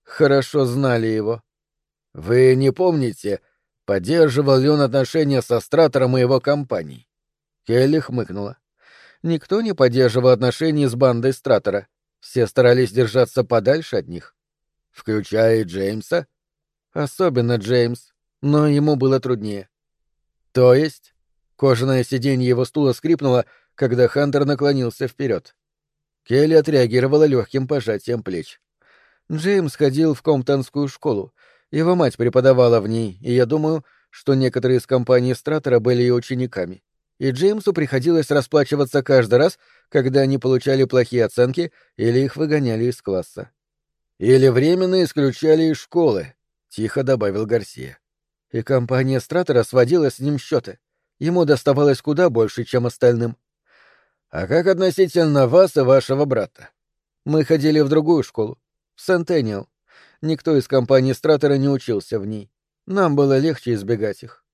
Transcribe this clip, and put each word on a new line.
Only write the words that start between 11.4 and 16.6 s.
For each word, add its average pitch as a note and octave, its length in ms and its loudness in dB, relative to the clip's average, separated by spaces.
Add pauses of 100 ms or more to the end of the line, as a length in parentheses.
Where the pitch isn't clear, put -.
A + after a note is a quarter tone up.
Все - 280 -2
старались B2 440 2
держаться A#2 520 0
подальше A#2+ 540 -2
от E2 100 -6
них". - 280 -16 (560)
"Включая A2 720 0
Джеймса?" G2+ 640 -6 (640)